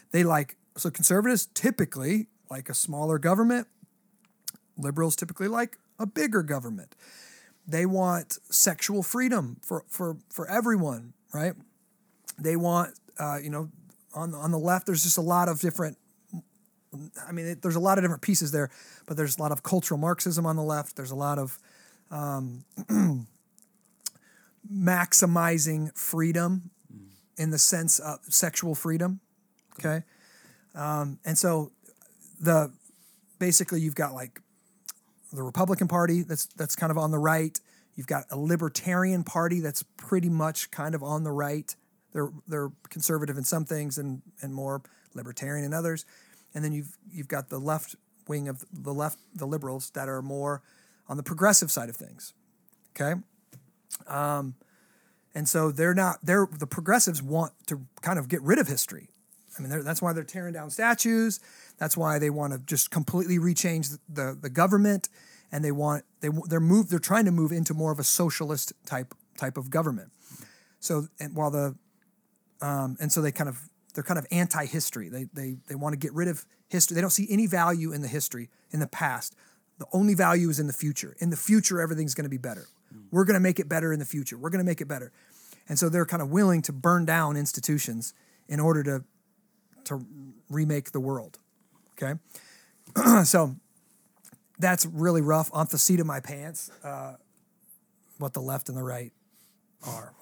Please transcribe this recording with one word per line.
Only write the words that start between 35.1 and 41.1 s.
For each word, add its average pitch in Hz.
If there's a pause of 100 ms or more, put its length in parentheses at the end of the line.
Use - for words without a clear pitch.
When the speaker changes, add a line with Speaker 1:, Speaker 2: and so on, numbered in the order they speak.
Speaker 1:
the 135
Republican 180
Party 175
that's, 160
that's -
kind 160
of 151
on 156
the 151
right. 156 (360)
You've 127
got 143
a 143
Libertarian 175
Party 170
that's 151 (140)
pretty 180
much 160
kind 156
of 139
on 151